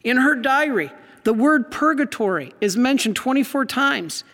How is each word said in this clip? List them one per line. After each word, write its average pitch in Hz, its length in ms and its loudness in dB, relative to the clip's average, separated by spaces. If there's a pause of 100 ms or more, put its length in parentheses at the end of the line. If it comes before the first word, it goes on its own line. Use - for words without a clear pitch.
In 240 120 0
her 269 200 4
diary, 269 560 0 (320)
the 220 100 2
word 277 380 2
purgatory 226 880 -2
is 202 160 0
mentioned 247 400 0
twenty-four 269 480 0
times. 269 580 -2 (120)